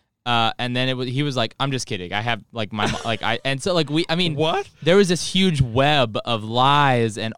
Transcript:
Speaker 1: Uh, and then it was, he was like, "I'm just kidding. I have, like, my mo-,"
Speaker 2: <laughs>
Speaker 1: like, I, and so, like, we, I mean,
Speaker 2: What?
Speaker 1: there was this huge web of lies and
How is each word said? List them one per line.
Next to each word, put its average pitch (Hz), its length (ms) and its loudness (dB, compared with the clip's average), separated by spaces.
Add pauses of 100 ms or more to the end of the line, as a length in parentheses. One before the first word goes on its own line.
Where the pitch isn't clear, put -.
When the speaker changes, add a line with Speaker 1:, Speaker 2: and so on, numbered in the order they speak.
(260)
Speaker 1:
Uh, 117 320 2
and 123 180 -4
then 127 140 -2
it 131 40 -2
was, 127 140 -6
he 127 140 -2
was 143 120 -4
like, 117 240 -2
"I'm 139 140 -2
just 127 140 -4
kidding. 90 260 -8
I 101 80 0
have, 117 320 -4
like, 110 220 -8
my 107 180 0
mo-," 107 80 -6
Speaker 2:
<laughs> - 60 -10
Speaker 1:
like, - 160 -4
I, 113 200 -2
and 135 200 -4
so, 185 100 -2
like, 160 160 0
we, 156 220 -2
I 165 60 -2
mean, 175 180 -2
Speaker 2:
What? 160 340 -2 (140)
Speaker 1:
there 165 140 4
was 202 120 6
this 175 240 0
huge 180 300 4
web 127 640 2
of 110 180 -2
lies 123 720 2
and 110 220 -6